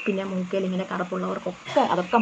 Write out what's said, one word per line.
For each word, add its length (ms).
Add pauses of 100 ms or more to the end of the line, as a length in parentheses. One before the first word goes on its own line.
പിന്നെ 260
മൂക്കയിൽ 360
ഇങ്ങനെ 240
കറുപ്പുള്ളവർക്കൊക്കെ 880
അതൊക്കെ 420